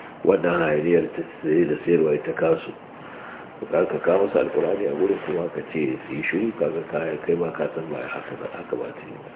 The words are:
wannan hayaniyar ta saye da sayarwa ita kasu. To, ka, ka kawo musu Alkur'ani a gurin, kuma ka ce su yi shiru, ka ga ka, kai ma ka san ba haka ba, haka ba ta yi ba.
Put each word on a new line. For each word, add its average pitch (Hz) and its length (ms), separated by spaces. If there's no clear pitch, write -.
wannan 87 420
hayaniyar 80 480
ta - 80
saye 82 240
da 73 160
sayarwa 78 320
ita 80 160
kasu. - 400
To, - 80
ka, 80 160
ka 78 160
kawo 92 240
musu - 160
Alkur'ani 80 480
a 71 80
gurin, 90 320
kuma 85 240
ka 78 80
ce 67 320
su - 80
yi 73 80
shiru, 101 320
ka - 160
ga 80 160
ka, 82 120
kai 85 80
ma 85 160
ka 76 240
san 82 160
ba 69 80
haka - 400
ba, - 160
haka 85 200
ba 62 120
ta - 160
yi - 80
ba. - 240